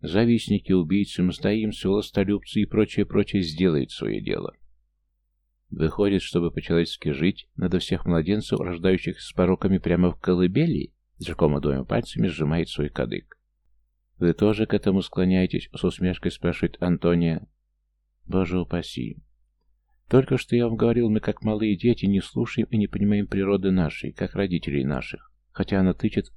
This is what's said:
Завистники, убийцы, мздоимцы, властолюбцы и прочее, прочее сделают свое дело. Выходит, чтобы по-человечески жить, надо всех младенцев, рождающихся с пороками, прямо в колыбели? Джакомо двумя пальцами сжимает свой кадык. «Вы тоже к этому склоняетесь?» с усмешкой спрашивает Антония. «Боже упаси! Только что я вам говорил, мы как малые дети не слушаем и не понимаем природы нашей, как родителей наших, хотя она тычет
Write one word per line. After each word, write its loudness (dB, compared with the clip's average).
Завистники, 2
убийцы, 2
мздоимцы, 0
властолюбцы 0
и 2
прочее, 0
прочее 0
сделают 0
свое -4
дело. -6
Выходит, 0
чтобы 0
по-человечески -2
жить, -2
надо -2
всех -2
младенцев, 0
рождающихся -2
с -16
пороками, 2
прямо 2
в -10
колыбели? 0
Джакомо 0
двумя -2
пальцами -2
сжимает -2
свой -4
кадык. -6
«Вы 2
тоже 2
к -2
этому 2
склоняетесь?» 0
с -10
усмешкой -2
спрашивает -4
Антония. 2
«Боже 0
упаси! -6
Только 4
что -2
я 2
вам -2
говорил, 2
мы 2
как -6
малые 0
дети 2
не 2
слушаем -4
и 0
не 2
понимаем 0
природы 0
нашей, 0
как -6
родителей -2
наших, -6
хотя -2
она 4
тычет -2